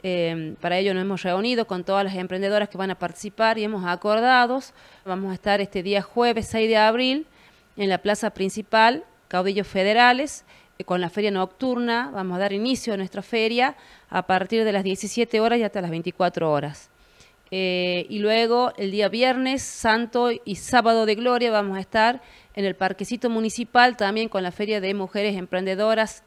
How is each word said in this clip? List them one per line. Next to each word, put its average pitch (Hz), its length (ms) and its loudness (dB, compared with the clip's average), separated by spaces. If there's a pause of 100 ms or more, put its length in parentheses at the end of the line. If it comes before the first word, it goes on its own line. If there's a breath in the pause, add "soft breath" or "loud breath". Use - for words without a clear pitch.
Em, 165 540 -4
para 175 200 -2
ello 196 160 0
nos 185 100 -2
hemos 190 200 -4
reunido 220 460 -2
con 180 160 -6
todas 196 200 0
las 190 120 -4
emprendedoras 196 520 -2
que - 80 -12
van 190 140 -2
a 180 80 -6
participar 220 600 -2
y 214 40 -4
hemos 208 240 -4
acordado, 240 720 2 (460 loud breath)
vamos 190 260 -4
a 185 40 -6
estar 202 260 0
este 190 240 -4
día 202 180 0
jueves 233 460 0
seis 220 200 0
de 220 80 4
abril 254 520 2 (480 soft breath)
en 196 120 -2
la 180 100 0
plaza 208 320 -2
principal, 220 760 2 (240)
Caudillos 190 400 -2
Federales, 240 760 2 (360 soft breath)
eh, 185 40 -10
con 180 160 -2
la 170 100 -4
feria 208 200 -2
nocturna. 240 840 -2
Vamos 185 220 -6
a 180 60 -4
dar 202 120 0
inicio 233 400 -2
a 202 40 -2
nuestra 196 260 -6
feria 240 540 0 (340 loud breath)
a 180 160 -2
partir 190 380 2
de 214 80 2
las 196 100 0
diecisiete 214 560 -2
horas 233 220 2
y - 20 0
hasta 202 180 -4
las 170 120 -4
veinticuatro 165 580 -2
horas. 147 400 -2 (640 soft breath)
Eh, 180 560 -2
y 208 100 -6
luego 226 600 2
el 196 120 -2
día 202 180 0
viernes 262 540 0
santo 233 680 0 (140)
y 202 120 -6
sábado 226 500 4
de 214 80 2
gloria 240 380 0
vamos 202 240 0
a 190 40 -6
estar 233 400 0 (360 loud breath)
en 196 80 -2
el 185 100 -2
Parquecito 202 560 -4
Municipal 226 680 2
también 220 320 -2
con 190 140 -2
la 180 80 -2
feria 208 300 -2
de 190 120 -2
mujeres 202 440 -2
emprendedoras 190 920 -2